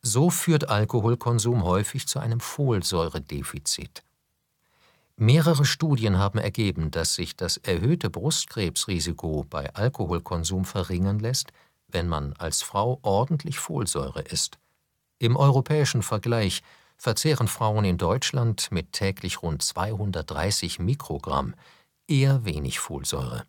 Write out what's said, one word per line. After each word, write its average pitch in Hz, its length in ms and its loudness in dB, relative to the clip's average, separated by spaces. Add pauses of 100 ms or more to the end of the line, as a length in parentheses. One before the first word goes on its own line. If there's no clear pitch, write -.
So 127 260 4
führt 156 400 2
Alkoholkonsum 117 920 2
häufig 98 440 0
zu - 120 -2
einem 117 200 -2
Folsäuredefizit. 82 1600 -2 (1160)
Mehrere 147 440 6
Studien 113 520 2
haben 101 220 2
ergeben, 90 520 -2
dass 82 220 -2
sich - 220 -6
das - 220 -4
erhöhte 104 520 0
Brustkrebsrisiko 85 1400 -4
bei 71 260 -8
Alkoholkonsum 90 880 -2
verringern 95 560 0
lässt, 120 320 -4 (380)
wenn 85 180 -2
man 76 300 -2
als 82 240 -4
Frau 117 400 0
ordentlich 139 580 0
Folsäure 101 600 -4
isst. - 380 -6 (580)
Im 120 180 2
europäischen 139 680 4
Vergleich 110 600 0 (320)
verzehren 127 540 0
Frauen 107 340 0
in 90 140 2
Deutschland 113 720 0
mit 87 220 -4
täglich 95 480 -4
rund 78 200 -2
zweihundertdreißig 92 1200 -2
Mikrogramm 85 720 -2 (540)
eher 135 380 4
wenig 73 340 -4
Folsäure. 65 680 -6